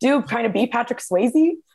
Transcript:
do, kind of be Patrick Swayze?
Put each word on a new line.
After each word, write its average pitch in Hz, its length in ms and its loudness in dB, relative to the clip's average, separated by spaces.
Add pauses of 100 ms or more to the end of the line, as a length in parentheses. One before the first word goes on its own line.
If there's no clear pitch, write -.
do, 277 220 2
kind 233 240 -4
of 208 60 -2
be 202 140 0
Patrick 240 320 -4
Swayze? 247 540 2 (220)